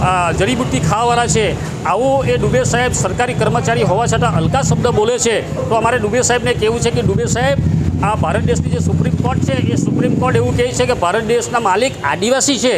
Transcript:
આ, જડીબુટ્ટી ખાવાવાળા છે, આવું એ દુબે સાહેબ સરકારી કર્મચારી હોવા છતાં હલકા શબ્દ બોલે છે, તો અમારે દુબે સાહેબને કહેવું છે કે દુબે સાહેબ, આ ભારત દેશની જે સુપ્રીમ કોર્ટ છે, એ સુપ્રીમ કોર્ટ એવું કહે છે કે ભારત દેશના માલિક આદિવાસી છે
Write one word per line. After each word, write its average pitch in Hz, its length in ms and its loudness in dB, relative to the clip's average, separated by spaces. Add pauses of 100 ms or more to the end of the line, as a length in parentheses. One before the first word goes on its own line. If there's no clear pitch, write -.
આ, 180 300 0
જડીબુટ્ટી 247 500 0
ખાવાવાળા 240 460 0
છે, 220 100 2 (460)
આવું 254 420 2
એ 247 120 0
દુબે 247 160 2 (120)
સાહેબ 247 300 0
સરકારી 240 380 -2
કર્મચારી 226 500 0
હોવા 226 220 0
છતાં 233 260 2
હલકા 165 320 2
શબ્દ 240 280 0
બોલે 226 180 2 (100)
છે, 226 100 2 (320)
તો 220 120 0
અમારે 233 260 0
દુબે 233 220 0
સાહેબને 247 240 0 (100)
કહેવું 226 240 0
છે 233 100 2
કે 233 140 0
દુબે 226 240 0
સાહેબ, 269 280 0 (460)
આ 214 140 0
ભારત 160 280 0
દેશની 160 240 0
જે 160 140 -2
સુપ્રીમ - 280 0 (100)
કોર્ટ 254 220 0
છે, 269 80 0 (180)
એ - 100 0
સુપ્રીમ - 380 0
કોર્ટ 240 180 2
એવું 247 180 0
કહે 240 80 2 (120)
છે 247 120 0
કે 240 140 2
ભારત 208 280 0
દેશના 233 360 -2
માલિક 220 340 0 (100)
આદિવાસી 247 520 0
છે 247 140 2